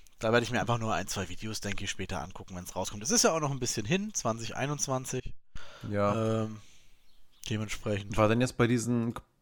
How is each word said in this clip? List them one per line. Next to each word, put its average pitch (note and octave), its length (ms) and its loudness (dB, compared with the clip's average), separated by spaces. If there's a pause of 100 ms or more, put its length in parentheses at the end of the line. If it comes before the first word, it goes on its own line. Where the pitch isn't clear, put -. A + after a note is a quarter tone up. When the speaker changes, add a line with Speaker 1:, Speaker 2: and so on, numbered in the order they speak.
(200)
Speaker 1:
da A2+ 120 4
werde A#2+ 120 6
ich A#2 80 -4
mir A2+ 80 2
einfach A#2 180 2
nur A2 160 0
ein, F#2 140 0
zwei F#2+ 200 -4
Videos, A2 320 -6
denke G2 240 -2
ich, - 60 -4
später F#2 320 -4
angucken, F#2 340 -10
wenn's F2+ 200 -10
rauskommt. G#2 260 -4
Es A2 80 -2
ist A#3+ 140 4
ja G3+ 80 6
auch D#3+ 80 2
noch C#3+ 100 0
ein C3+ 100 -4
bisschen A2+ 260 -2
hin, G3 280 0
zwanzig A2+ 420 -2
einundzwanzig. C3 800 -2 (560)
Speaker 2:
Ja. G2+ 240 4
Speaker 1:
Ähm, A2 460 0 (880)
dementsprechend. G#2 680 -2
Speaker 2:
War A2 120 8
denn A#2 120 6
jetzt B2+ 160 0
bei A#2+ 100 6
diesen A#2 480 2
K-, - 80 -10 (200)